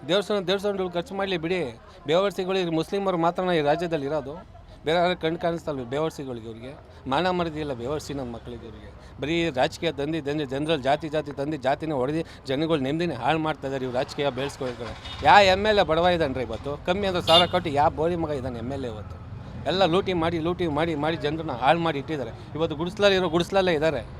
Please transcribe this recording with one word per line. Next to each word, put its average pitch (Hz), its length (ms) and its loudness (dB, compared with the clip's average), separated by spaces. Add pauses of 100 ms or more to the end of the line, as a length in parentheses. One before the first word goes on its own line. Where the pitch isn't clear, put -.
ದೇವಸ್ಥಾನ, 202 300 0
ದೇವಸ್ಥಾನ 196 340 0
ದುಡ್ಡು 190 180 -2
ಖರ್ಚು 175 240 -6
ಮಾಡ್ಲಿ 196 220 -2
ಬಿಡಿ. 160 440 -4 (260)
ಬೇವರ್ಸಿಗಳು 185 520 2
ಈಗ 175 120 0
ಮುಸ್ಲಿಮರು 185 460 0
ಮಾತ್ರ 175 260 2 (140)
ಈ 156 40 4
ರಾಜ್ಯದಲ್ಲಿ 151 460 0
ಇರೋದು, 143 280 -4 (500)
ಬೇರೆ 160 140 2
ಯಾರು 180 220 2
ಕಣ್ 160 160 0
ಕಾಣಿಸ್ತಲ್ವ 165 480 -4
ಬೇವರ್ಸಿಗಳಿಗೆ? 131 640 -4
ಇವ್ರಿಗೆ 117 260 -12 (380)
ಮಾನ 165 200 2
ಮರ್ಯಾದೆ 170 300 -2
ಇಲ್ಲ 147 120 -4
ಬೇವರ್ಸಿ 139 420 -6
ನಮ್ಮ 127 200 -8
ಮಕ್ಳಿಗೆ. 113 320 -14
ಇವ್ರಿಗೆ - 540 -18
ಬರೀ 165 300 0
ರಾಜಕೀಯ 151 420 0
ತಂದು, 147 320 -2
ತಂದು 147 200 -2
ಜನರಲ್ಲಿ 143 380 -2
ಜಾತಿ, 147 260 2
ಜಾತಿ 143 240 -4
ತಂದು, 143 240 -4
ಜಾತಿನೇ 147 380 -2
ಹೊಡೆದು 143 520 -4
ಜನಗಳು 156 340 0
ನೆಮ್ಮದಿನೇ 156 340 0
ಹಾಳು 123 240 0
ಮಾಡ್ತಾ 156 280 -2
ಇದ್ದಾರೆ. 135 180 -4
ಇವ್ರು 123 140 -2
ರಾಜಕೀಯ 143 320 -2
ಬೆಳೆಸ್ಕೊಳ್ತಾರೆ. 123 920 -8
ಯಾ 165 160 12
ಎಮ್ 196 260 6
ಎಲ್ 214 120 6
ಎ 196 40 6
ಬಡವ 165 240 4
ಇದ್ದಾನ್ರಿ 156 360 2
ಇವತ್ತು? 120 440 -6
ಕಮ್ಮಿ 196 200 0
ಅಂದ್ರೆ 175 160 0
ಸಾವಿರ 170 240 8
ಕೋಟಿ 175 280 -2
ಯಾ 147 140 4
ಬೋಳಿ 156 280 0
ಮಗ 165 140 -4
ಇದ್ದಾನೆ 127 280 -4
ಎಮ್ 117 140 -6
ಎಲ್ 139 120 -6
ಎ 123 40 -4
ಇವತ್ತು? 107 280 -10 (500)
ಎಲ್ಲ 185 180 4
ಲೂಟಿ 185 280 2
ಮಾಡಿ, 170 260 0
ಲೂಟಿ 175 280 0
ಮಾಡಿ, 160 280 2
ಮಾಡಿ 151 220 0
ಜನರನ್ನ 156 360 -4
ಹಾಳು 135 260 4
ಮಾಡಿ 165 200 0
ಇಟ್ಟಿದ್ದಾರೆ. 135 320 -4 (240)
ಇವತ್ತು 160 220 -2
ಗುಡಿಸ್ಲಲ್ಲಿ 190 400 4
ಇರೋ 185 120 2
ಗುಡಿಸ್ಲಲ್ಲೇ 175 460 2
ಇದ್ದಾರೆ. 147 320 0 (140)